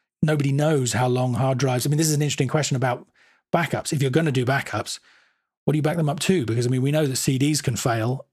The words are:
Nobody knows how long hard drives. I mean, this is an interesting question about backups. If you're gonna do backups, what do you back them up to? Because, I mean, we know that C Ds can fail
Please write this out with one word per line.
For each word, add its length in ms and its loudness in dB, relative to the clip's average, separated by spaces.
Nobody 320 0
knows 400 2
how 160 2
long 240 0
hard 240 0
drives. 280 0
I 40 0
mean, 80 2
this 100 2
is 80 2
an 60 0
interesting 260 0
question 300 0
about 280 -2
backups. 380 -2
If 100 0
you're 80 2
gonna 220 2
do 140 0
backups, 540 -4
what 80 2
do 40 0
you 60 0
back 140 0
them 100 0
up 140 -4
to? 240 2
Because, 200 0
I 40 0
mean, 120 0
we 100 0
know 140 2
that 120 -4
C 200 0
Ds 240 0
can 140 -2
fail 580 -2